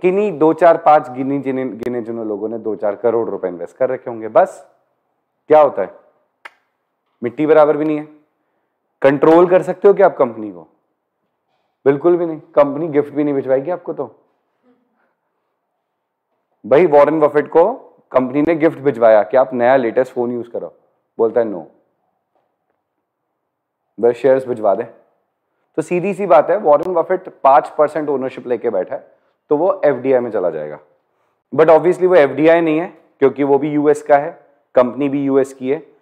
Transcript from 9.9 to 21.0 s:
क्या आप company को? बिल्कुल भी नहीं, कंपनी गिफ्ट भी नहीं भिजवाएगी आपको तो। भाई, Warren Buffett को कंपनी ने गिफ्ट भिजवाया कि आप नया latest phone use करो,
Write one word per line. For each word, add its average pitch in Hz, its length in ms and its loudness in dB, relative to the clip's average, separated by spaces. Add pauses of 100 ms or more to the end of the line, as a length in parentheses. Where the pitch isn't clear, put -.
क्या 190 120 4
आप - 100 0
company 113 340 -4
को? 85 160 -20 (1200)
बिल्कुल 147 300 2
भी 170 100 -4
नहीं, 156 140 -10
कंपनी 147 480 -2
गिफ्ट 143 240 -2
भी 147 120 -2
नहीं 143 100 -2
भिजवाएगी 135 360 -2
आपको 175 220 -8
तो। 135 280 -12 (2500)
भाई, 147 200 4
Warren 147 340 4
Buffett 147 280 0
को 185 260 2 (380)
कंपनी 131 300 0
ने 165 120 0
गिफ्ट 147 240 0
भिजवाया 120 440 2
कि 131 140 -2
आप 131 180 2
नया 123 220 2
latest 120 360 -2
phone 120 200 -4
use 117 180 -10
करो, 87 260 -12 (420)